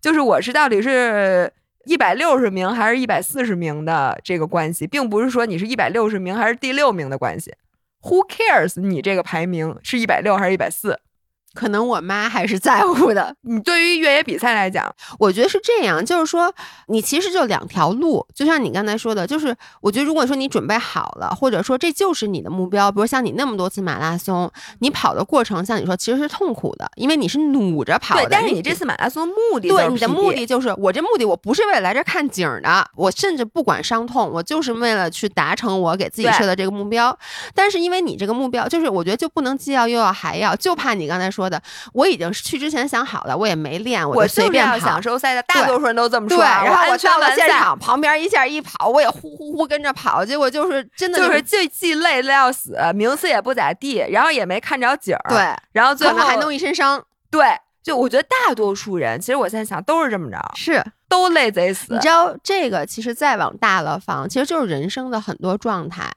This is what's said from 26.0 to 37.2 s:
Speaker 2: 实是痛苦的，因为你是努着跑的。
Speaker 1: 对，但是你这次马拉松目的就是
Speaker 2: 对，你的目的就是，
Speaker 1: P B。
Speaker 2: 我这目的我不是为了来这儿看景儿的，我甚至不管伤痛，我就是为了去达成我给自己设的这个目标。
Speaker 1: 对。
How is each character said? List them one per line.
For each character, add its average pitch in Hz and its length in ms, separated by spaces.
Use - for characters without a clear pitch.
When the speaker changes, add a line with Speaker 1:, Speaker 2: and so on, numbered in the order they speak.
Speaker 2:
实 262 60
是 294 100
痛 311 260
苦 - 220
的， - 220
因 240 100
为 320 80
你 180 100
是 170 120
努 226 480
着 170 140
跑 - 180
的。 - 60
Speaker 1:
对， 233 60
但 427 160
是 - 80
你 175 80
这 294 120
次 - 100
马 226 140
拉 - 100
松 302 180
目 415 320
的 208 120
就 196 100
是 170 60
Speaker 2:
对， 160 80
你 147 40
的 - 120
目 - 240
的 247 120
就 254 140
是， 254 80
Speaker 1:
P 196 80
B。 190 60
Speaker 2:
我 190 100
这 247 100
目 359 60
的 247 60
我 185 140
不 214 160
是 415 140
为 381 80
了 226 40
来 185 140
这 269 80
儿 - 20
看 302 260
景 180 160
儿 120 140
的， 165 260
我 226 120
甚 381 280
至 240 80
不 294 180
管 196 180
伤 233 240
痛， 240 240
我 165 140
就 311 180
是 254 120
为 233 200
了 185 160
去 202 200
达 165 260
成 190 240
我 170 160
给 190 140
自 - 120
己 233 120
设 208 120
的 185 80
这 190 120
个 190 40
目 202 200
标。 233 240
Speaker 1:
对。 - 420